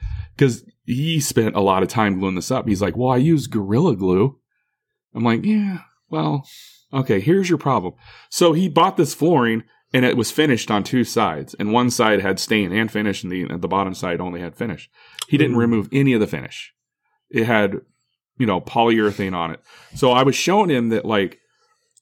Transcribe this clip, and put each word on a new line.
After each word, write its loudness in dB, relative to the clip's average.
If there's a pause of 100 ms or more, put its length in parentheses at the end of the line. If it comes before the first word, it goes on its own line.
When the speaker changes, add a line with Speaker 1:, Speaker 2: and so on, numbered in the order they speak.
(380)
Speaker 1:
'cause 2 (220)
he -2
spent 0
a 0
lot 4
of -2
time 0
gluing -2
this -6
up. -2
He's 0
like, -2
"Well, 0
I 2
use 2
Gorilla 0
Glue." 2 (760)
I'm -4
like, 2
"Yeah, 0 (300)
well, -4 (460)
okay, 0
here's 2
your 2
problem." -2 (360)
So 4
he 2
bought 2
this 0
flooring, 2 (300)
and 4
it 2
was -2
finished 2
on 0
two 0
sides, -2
and -2
one 2
side 2
had -2
stain -2
and 0
finish, -2
and -8
the, -4
and -8
the -4
bottom -2
side -4
only -8
had -12
finish. -8 (380)
He 0
didn't 2
Speaker 2:
Ooh. 2
Speaker 1:
remove 0
any 2
of 2
the 0
finish. -12 (560)
It 0
had, 0 (580)
you 0
know, 0
polyurethane 0
on -4
it. -12 (360)
So 2
I 4
was 2
showing 2
him 0
that, 0
like, 0 (640)